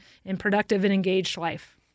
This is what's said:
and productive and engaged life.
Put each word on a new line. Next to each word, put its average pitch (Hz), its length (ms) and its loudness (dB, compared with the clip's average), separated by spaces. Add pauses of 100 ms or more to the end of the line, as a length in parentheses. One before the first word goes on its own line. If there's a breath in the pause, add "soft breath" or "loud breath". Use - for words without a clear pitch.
(240 soft breath)
and 190 160 -6
productive 208 440 0
and 202 80 4
engaged 190 460 0
life. - 380 -8 (180)